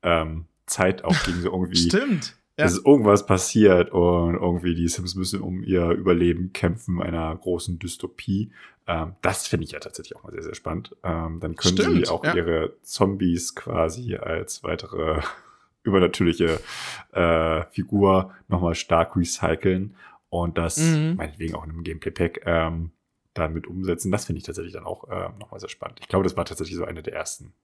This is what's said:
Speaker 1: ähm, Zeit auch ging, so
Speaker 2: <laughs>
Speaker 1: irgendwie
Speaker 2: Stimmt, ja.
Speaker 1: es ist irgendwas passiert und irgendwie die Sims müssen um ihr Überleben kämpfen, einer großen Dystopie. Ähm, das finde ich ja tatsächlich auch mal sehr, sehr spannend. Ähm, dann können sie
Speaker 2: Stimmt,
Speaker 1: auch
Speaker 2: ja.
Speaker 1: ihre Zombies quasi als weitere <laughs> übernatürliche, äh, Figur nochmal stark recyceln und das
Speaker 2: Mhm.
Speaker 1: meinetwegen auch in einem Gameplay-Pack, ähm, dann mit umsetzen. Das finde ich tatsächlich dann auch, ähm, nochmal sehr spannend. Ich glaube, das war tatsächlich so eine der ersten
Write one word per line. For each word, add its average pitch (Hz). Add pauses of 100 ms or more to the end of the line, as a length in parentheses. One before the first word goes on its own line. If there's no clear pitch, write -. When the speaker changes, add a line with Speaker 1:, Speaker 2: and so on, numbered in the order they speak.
Speaker 1:
ähm, 82 (220)
Zeit -
auch 180
ging, 87
so 87
Speaker 2:
<laughs> -
Speaker 1:
irgendwie 92
Speaker 2:
Stimmt, 185 (200)
ja. 151
Speaker 1:
es 87
ist -
irgendwas 107
passiert 92
und 87
irgendwie 87
die 85
Sims 90
müssen 95
um 92
ihr 87
Überleben 87
kämpfen, 90
einer 82
großen 87
Dystopie. 107 (340)
Ähm, 85
das -
finde 85
ich -
ja 76
tatsächlich -
auch -
mal -
sehr, 82
sehr 78
spannend. 85
Ähm, 82
dann 82
können 90
sie 202
Speaker 2:
Stimmt, -
Speaker 1:
auch 85
Speaker 2:
ja. 156
Speaker 1:
ihre 82
Zombies 92
quasi 87
als -
weitere 82
<laughs> -
übernatürliche, 87 (520)
äh, 82 (100)
Figur 95 (140)
nochmal 87
stark -
recyceln 92 (320)
und 85
das 82
Speaker 2:
Mhm. 160
Speaker 1:
meinetwegen 80
auch -
in 78
einem 82
Gameplay-Pack, 80
ähm, 82 (440)
dann 80
mit 80
umsetzen. 92
Das 98
finde 80
ich -
tatsächlich 87
dann 87
auch, 85
ähm, 92
nochmal -
sehr -
spannend. -
Ich -
glaube, 95
das 90
war 87
tatsächlich 87
so 87
eine 85
der -
ersten - (120)